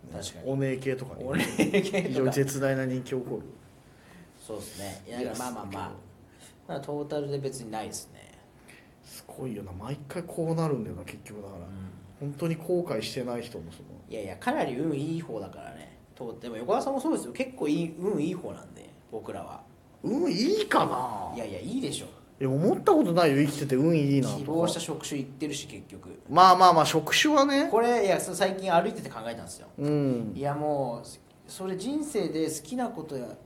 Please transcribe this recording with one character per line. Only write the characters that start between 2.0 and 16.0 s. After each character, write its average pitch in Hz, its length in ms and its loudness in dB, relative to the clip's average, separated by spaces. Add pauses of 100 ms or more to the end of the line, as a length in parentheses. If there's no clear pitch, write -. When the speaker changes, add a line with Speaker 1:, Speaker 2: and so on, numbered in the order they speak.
Speaker 2:
非 131 40 -4
常 131 120 2
に 131 80 4
絶 139 260 0
大 135 160 2
な 131 100 -2
人 127 180 -2
気 131 120 -6
を 127 40 0
誇 123 180 -8
る。 - 60 -10 (1000)
Speaker 1:
そ 110 100 -10
う - 20 -10
で 101 60 -12
す 95 160 -14
ね。 95 280 -10
い 107 40 -14
や、 123 120 -6
だ 117 80 -6
か - 0 -
ら 110 80 -8
ま 127 80 -6
あ 123 40 -8
ま 110 100 -10
あ 98 40 -10
ま 98 140 -10
あ。 92 40 -6
Speaker 2:
や - 80 -8
す - 20 -14
だ - 80 -16
け - 540 -20 (120)
ど。 - 0 -
Speaker 1:
ま 165 80 -6
あ、 139 60 -6
ト 147 240 -6
ー - 20 -14
タ 147 140 -4
ル 139 100 -4
で 143 80 -2
別 135 240 -6
に 110 80 -10
な 110 120 -6
い 110 40 -8
で 110 60 -10
す - 200 -12
ね。 - 200 -20 (720)
Speaker 2:
す - 200 -20
ご - 220 -10
い 110 80 -6
よ 101 80 -10
な。 92 80 -12
毎 110 260 -8 (120)
回 180 140 -8
こ 165 280 -4
う 160 40 0
な 165 120 0
る 139 100 0
ん 110 60 -4
だ 101 60 -6
よ 90 80 -8
な、 - 80 -12
結 - 180 -14
局 104 180 -14
だ 101 60 -14
か 98 60 -14
ら。 90 80 -14
Speaker 1:
う - 20 -12 (640)
ん。 143 40 -4
Speaker 2:
本 - 60 -10
当 170 120 -2
に 165 80 0
後 175 260 0
悔 113 180 -2
し - 120 -8
て 127 100 -4
な 120 140 -4
い 113 60 -4
人 - 160 -12
の 82 120 -14
そ - 100 -18
の。 - 40 -18 (240)
Speaker 1:
い - 40 -12
や 110 80 -8
い 98 40 -10
や、 92 100 -10
か - 160 -2
な 302 140 0
り 127 100 -4
運 151 180 0
い 151 240 -2
い 165 40 -4
方 110 180 -8
だ 95 80 -10
か 76 140 -14
ら 62 120 -14
ね。 76 240 -18 (180)